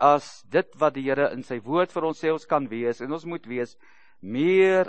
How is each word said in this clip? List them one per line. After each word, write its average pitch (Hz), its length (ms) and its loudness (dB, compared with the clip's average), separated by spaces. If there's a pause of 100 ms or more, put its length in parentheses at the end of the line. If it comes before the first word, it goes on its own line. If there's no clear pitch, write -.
as 143 480 2
dit 180 200 0 (120)
wat 151 160 2
die 135 80 -6
Here 135 300 0
in 127 100 -10
sy 123 160 -8
woord 156 320 -2
vir 160 160 -4
ons 156 140 -6
sê 160 100 0
ons 156 160 -6
kan 147 200 0
wees, 117 360 -4
en 135 80 -8
ons 160 160 -10
moet 170 160 -10
wees, 120 320 -8 (440)
meer 185 680 2